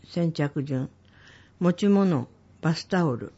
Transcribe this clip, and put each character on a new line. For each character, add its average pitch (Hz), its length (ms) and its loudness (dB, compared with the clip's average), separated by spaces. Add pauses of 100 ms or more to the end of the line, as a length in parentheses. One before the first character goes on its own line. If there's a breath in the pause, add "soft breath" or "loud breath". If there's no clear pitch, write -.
先 170 240 -2
着 143 320 -4
順。 135 280 -4 (680 soft breath)
持 180 140 2
ち 202 140 0
物、 190 400 2 (340)
バ 156 140 0
ス - 120 -10
タ 175 200 2
オ 127 80 0
ル。 110 220 -10